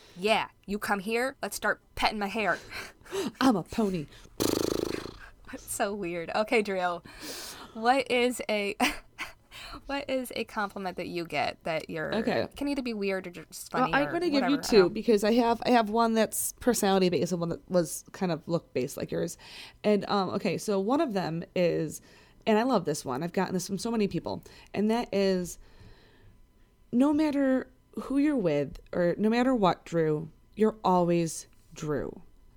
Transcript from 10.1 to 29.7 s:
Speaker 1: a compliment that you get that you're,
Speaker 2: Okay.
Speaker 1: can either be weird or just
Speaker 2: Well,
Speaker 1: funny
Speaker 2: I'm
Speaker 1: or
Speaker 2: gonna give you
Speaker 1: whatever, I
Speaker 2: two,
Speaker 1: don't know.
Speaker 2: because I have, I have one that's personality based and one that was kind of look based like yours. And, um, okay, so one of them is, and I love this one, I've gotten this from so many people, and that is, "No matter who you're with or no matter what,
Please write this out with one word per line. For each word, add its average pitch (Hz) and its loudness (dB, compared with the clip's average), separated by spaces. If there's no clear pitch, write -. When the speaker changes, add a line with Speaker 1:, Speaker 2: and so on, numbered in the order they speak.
Speaker 1:
a 226 -4
compliment 196 -6
that 180 -6
you 170 -4
get 147 -2
that 160 -4
you're, 156 -4
Speaker 2:
Okay. 202 0
Speaker 1:
can 277 -4
either 285 -2
be 240 -4
weird 196 -2
or 180 -10
just - -14
Speaker 2:
Well, 240 2
Speaker 1:
funny 165 2
Speaker 2:
I'm 285 4
Speaker 1:
or - -4
Speaker 2:
gonna 349 0
give 277 4
you 285 4
Speaker 1:
whatever, - -
I 285 -6
Speaker 2:
two, - 2
Speaker 1:
don't 196 12
know. 175 4
Speaker 2:
because 208 2
I 208 4
have, 233 4
I - 4
have 226 4
one 226 4
that's 220 0
personality 196 4
based 170 0
and 180 -2
one 170 -2
that - -8
was 175 0
kind 180 -2
of 151 -2
look 165 -2
based 131 -2
like - -6
yours. 170 -2
And, 208 2
um, 185 0
okay, 165 -2
so 196 -2
one 247 2
of 277 -2
them 170 -4
is, 165 0
and 214 4
I 220 4
love 240 2
this - -2
one, 131 -2
I've 170 -6
gotten 185 0
this 180 -4
from 196 -4
so 226 -6
many 220 0
people, 160 -6
and 208 0
that 240 -2
is, 190 0
"No 269 4
matter 285 2
who 262 -4
you're 285 4
with 147 0
or 175 2
no 208 2
matter 247 4
what, 196 2